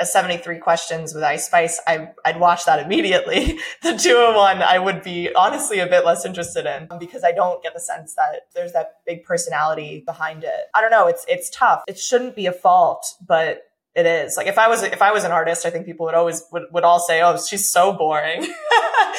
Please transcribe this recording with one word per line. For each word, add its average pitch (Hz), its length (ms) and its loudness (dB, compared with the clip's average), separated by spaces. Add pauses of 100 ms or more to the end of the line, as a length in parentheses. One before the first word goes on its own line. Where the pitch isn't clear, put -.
a 170 40 -2
seventy-three 175 540 -2
Questions 165 540 -2
with 156 100 -6
Ice 151 220 -2
Spice, 165 400 -2
I, 160 240 -2 (140)
I'd 165 160 -2
watch 175 260 4
that 151 200 2
immediately. 190 760 0 (100)
<laughs> - 140 -16
The 330 140 -2
two 285 180 4
oh 233 200 6
one, 190 260 4
I 180 180 4
would 185 240 -2
be 175 300 -6
honestly 220 460 2
a 175 80 -2
bit 180 180 4
less 175 200 2
interested 170 400 -6
in, 147 220 -8 (120)
because 175 240 -8
I 170 80 4
don't 180 300 -2
get - 120 -8
the 170 60 -14
sense 165 360 -12
that - 380 -4
there's 175 200 -8
that 160 320 -6
big 170 180 -10
personality 156 800 -4
behind 156 380 -10
it. - 180 -6 (120)
I 214 80 2
don't 226 100 0
know. 202 160 6
It's, 170 200 -2
it's - 220 -4
tough. 208 380 0
It 190 120 -12
shouldn't 247 360 -2
be 202 100 -6
a 180 80 -2
fault, 180 520 2 (200)
but 160 380 0 (320)
it 170 100 2
is. 165 320 0
Like, - 100 -4
if 196 100 -2
I 226 100 6
was, 220 160 2
if - 180 -4
I 208 100 6
was 208 120 2
an 175 80 -2
artist, 170 340 0
I 170 40 -2
think 165 160 -6
people 165 220 -8
would 160 80 0
always, 165 360 0
would, 170 120 -6 (100)
would 170 100 0
all 170 160 6
say, 165 220 0
"Oh, 170 160 4
she's - 340 -4
so 185 220 4
boring." 156 480 -2
<laughs> - 140 -8 (640)